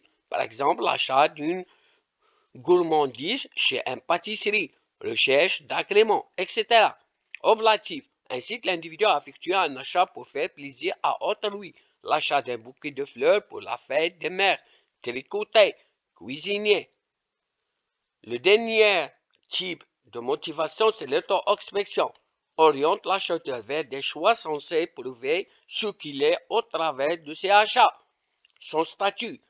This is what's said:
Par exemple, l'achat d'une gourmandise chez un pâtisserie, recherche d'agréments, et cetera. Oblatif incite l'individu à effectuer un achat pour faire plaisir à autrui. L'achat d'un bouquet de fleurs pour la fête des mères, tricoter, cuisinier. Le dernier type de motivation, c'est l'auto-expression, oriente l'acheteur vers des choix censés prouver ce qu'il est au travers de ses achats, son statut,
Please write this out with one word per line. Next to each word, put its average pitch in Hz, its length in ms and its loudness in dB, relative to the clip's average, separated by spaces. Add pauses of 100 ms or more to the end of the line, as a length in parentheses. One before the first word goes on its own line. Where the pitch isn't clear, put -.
(300)
Par - 120 -2
exemple, 135 420 -2
l'achat 143 460 2
d'une 165 340 -6 (920)
gourmandise 156 1000 0
chez - 300 0
un 127 120 -6
pâtisserie, 202 760 -4 (260)
recherche 135 600 2
d'agréments, 170 640 0 (120)
et 185 80 -4
cetera. 220 500 2 (460)
Oblatif 214 600 2 (280)
incite 220 340 -8
l'individu 165 400 -2
à 196 100 4
effectuer 147 380 -6
un 165 240 0
achat 175 300 0
pour - 200 -16
faire 151 240 -4
plaisir 143 520 -8
à - 200 -2
autrui. 202 520 -6 (280)
L'achat 143 380 0
d'un 120 160 -6
bouquet 123 320 -14
de 139 160 -8
fleurs 160 400 2
pour - 160 -14
la 190 160 -8
fête 160 400 -4
des 156 140 -8
mères, 185 280 0 (440)
tricoter, 190 720 0 (400)
cuisinier. 180 720 -2 (1300)
Le 120 160 -8
dernier 208 720 2 (400)
type 180 340 -8 (220)
de 117 140 -14
motivation, 156 760 -2
c'est - 80 -10
l'auto-expression, 190 1040 -2 (460)
oriente 156 480 4
l'acheteur 165 560 -4
vers 139 240 -6
des 131 160 -10
choix 180 320 0
censés 160 540 -4
prouver 131 600 -6 (200)
ce - 180 -6
qu'il 147 380 -6
est 165 160 2 (100)
au 220 140 0
travers 160 560 -4
de 151 160 -14
ses 190 160 -2
achats, 208 500 4 (580)
son 156 240 -2
statut, 196 560 -6 (100)